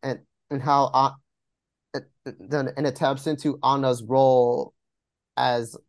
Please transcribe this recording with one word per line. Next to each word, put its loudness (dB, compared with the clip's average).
and, -6
and -4
how 2
An-, -8
then, -6
and -2
it -4
taps -2
into -2
Anna's 0
role 2
as -2